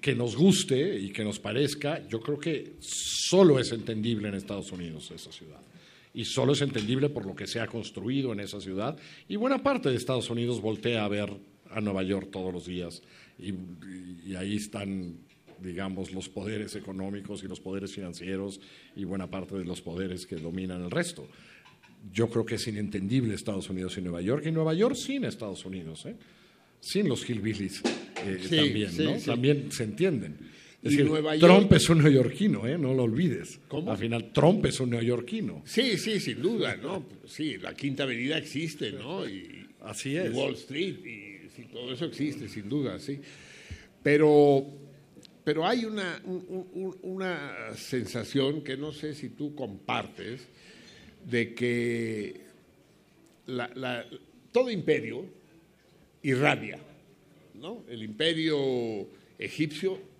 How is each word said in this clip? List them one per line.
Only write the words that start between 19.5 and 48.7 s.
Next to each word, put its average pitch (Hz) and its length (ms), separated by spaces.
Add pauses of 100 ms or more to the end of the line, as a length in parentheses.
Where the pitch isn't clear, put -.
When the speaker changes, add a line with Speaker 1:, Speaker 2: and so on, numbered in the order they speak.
Speaker 1:
de 95 60
los 87 160
poderes 90 460
que 95 100
dominan 90 480
el 90 80
resto. 160 380 (840)
Yo 110 180
creo 110 160
que 117 100
es - 120
inentendible 104 680
Estados 98 340
Unidos 92 240
sin 95 100
Nueva 87 180
York, 131 240
y 160 60
Nueva 160 220
York 233 220
sin 262 280
Estados 104 420
Unidos, 85 420
¿eh? 220 80 (680)
Sin 196 260
los 123 220
hillbillies, 104 520 (440)
eh, 95 160
Speaker 2:
Sí, - 160
Speaker 1:
también, 107 340
Speaker 2:
sí, 113 120
Speaker 1:
¿no? 151 160
Speaker 2:
sí. - 80
Speaker 1:
También 127 440
se - 120
entienden. 107 520 (460)
Es 143 120
Speaker 2:
Y - 20
Speaker 1:
decir, 143 160
Speaker 2:
Nueva 156 240
York 170 180
Speaker 1:
Trump 196 200
es 160 180
un 165 80
neoyorquino, 143 680
¿eh? 143 120
No 131 160
lo 127 80
olvides. 117 640
Speaker 2:
¿Cómo? 160 240
Speaker 1:
Al 214 80
final, 117 340
Trump 165 320
es - 140
un 127 100
neoyorquino. 117 760
Speaker 2:
Sí, 233 360
sí, 214 200
sin 117 220
duda, 160 360
¿no? 143 280 (220)
Sí, 143 320
la 92 160
Quinta 143 260
Avenida 131 380
existe, 156 540
¿no? 135 360
Y, 95 380 (140)
Speaker 1:
Así 135 360
es. 175 140
Speaker 2:
y - 20
Wall 131 220
Street, 156 400 (100)
y 101 500
sí, 120 160
todo 123 220
eso 135 120
existe, 131 440
sin 101 180
duda, 120 300
sí. 139 220 (840)
Pero, 147 640 (800)
pero 156 240
hay 233 180
una, 202 400
un, 185 240
un, 185 240
un, 185 300
una 147 720
sensación 131 880
que 135 120